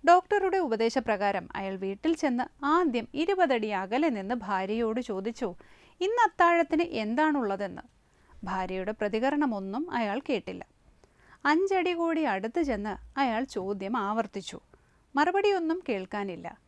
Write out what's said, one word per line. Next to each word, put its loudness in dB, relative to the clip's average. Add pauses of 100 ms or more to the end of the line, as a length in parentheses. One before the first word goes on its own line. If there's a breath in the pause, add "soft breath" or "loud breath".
ഡോക്ടറുടെ 4
ഉപദേശപ്രകാരം 0
അയാൾ -6
വീട്ടിൽ -2
ചെന്ന് -2
ആദ്യം 2
ഇരുപത് 2
അടി 0
അകലെ 0
നിന്ന് -2
ഭാര്യയോട് -2
ചോദിച്ചു, -6 (460 soft breath)
"ഇന്ന് 2
അത്താഴത്തിന് 4
എന്താണുള്ളതെന്ന്." 0 (640 soft breath)
ഭാര്യയുടെ -4
പ്രതികരണമൊന്നും 0
അയാൾ 0
കേട്ടില്ല. -6 (760 soft breath)
അഞ്ചടി 2
കൂടി 0
അടുത്ത് -2
ചെന്ന് -4
അയാൾ 0
ചോദ്യം -4
ആവർത്തിച്ചു. -4 (540 soft breath)
മറുപടിയൊന്നും 2
കേൾക്കാനില്ല. -6